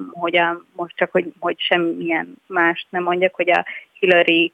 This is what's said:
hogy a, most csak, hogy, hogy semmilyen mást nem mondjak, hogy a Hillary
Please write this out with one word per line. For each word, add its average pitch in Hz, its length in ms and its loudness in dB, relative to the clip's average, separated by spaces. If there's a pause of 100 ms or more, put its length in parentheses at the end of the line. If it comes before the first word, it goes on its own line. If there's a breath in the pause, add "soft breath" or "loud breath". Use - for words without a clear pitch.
(120)
hogy 170 240 -4
a, 170 260 0 (140)
most 170 200 -10
csak, 180 140 -2
hogy, 175 300 0
hogy 175 180 -4
semmilyen 170 760 -2 (120)
mást 170 440 -2
nem 180 120 -4
mondjak, 180 320 0
hogy 175 160 0
a 175 140 2 (340 loud breath)
Hillary 170 540 4